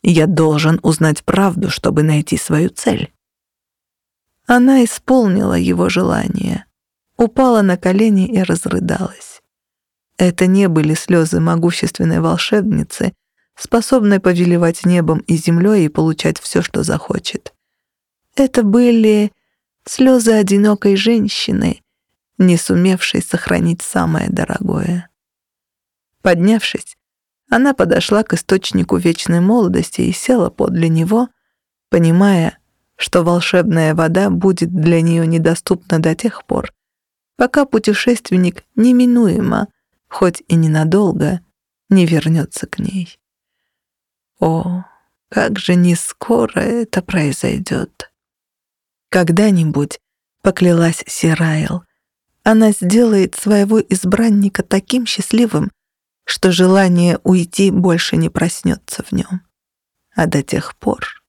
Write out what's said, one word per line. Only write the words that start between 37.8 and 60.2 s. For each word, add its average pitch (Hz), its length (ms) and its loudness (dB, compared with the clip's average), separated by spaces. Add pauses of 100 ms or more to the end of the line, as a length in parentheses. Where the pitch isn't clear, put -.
неминуемо, 240 920 2 (400)
хоть - 400 -2
и 170 60 0
ненадолго, 165 880 0 (480)
не 190 180 4
вернется 160 600 -2
к - 120 -12
ней. 190 400 -8 (1200)
О, 175 440 -2 (460)
как 214 280 -2
же - 160 0
не 175 200 4
скоро - 640 -4
это 226 420 -4
произойдет! - 1080 -6 (1000)
Когда-нибудь, 170 880 0 (420)
поклялась 170 640 0
Сираил, 160 760 -4 (600)
она 220 300 4
сделает 202 640 2
своего 208 460 0
избранника 202 840 0
таким 226 440 -2
счастливым, 208 640 -2 (540)
что - 280 -2
желание 180 720 2
уйти 185 460 2
больше 180 460 0
не 160 120 0
проснется - 760 -6
в - 100 -10
нем. 185 280 -6 (720)
А 160 120 0